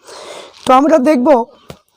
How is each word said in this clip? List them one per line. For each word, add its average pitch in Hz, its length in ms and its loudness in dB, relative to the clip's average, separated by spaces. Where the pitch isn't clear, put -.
তো 262 80 2
আমরা 294 240 2
দেখব 254 480 0